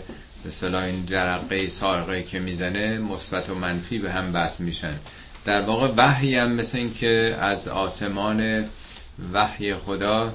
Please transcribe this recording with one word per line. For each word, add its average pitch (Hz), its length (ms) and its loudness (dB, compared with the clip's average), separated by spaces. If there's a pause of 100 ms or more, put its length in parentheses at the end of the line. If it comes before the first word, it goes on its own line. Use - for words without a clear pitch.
(440)
به 87 40 -8
اصطلاح - 360 -2
این 92 220 -2
جرقهٔ 90 640 0
صاعقه‌ای 92 540 0
که - 160 -6
می‌زنه 92 580 -2
مثبت 98 520 -4
و 95 60 -4
منفی 90 440 -2
به 95 120 -4
هم 92 220 -2
وصل 85 300 0
می‌شن. 82 320 -4 (500)
در 104 160 4
واقع 117 360 4
وحی 135 380 6
هم 120 160 4
مثل 117 260 2
این 120 160 -2
که 113 460 4
از 98 280 2
آسمان 104 1000 0 (680)
وحی 104 420 2
خدا، 101 480 0
اه، 113 120 -4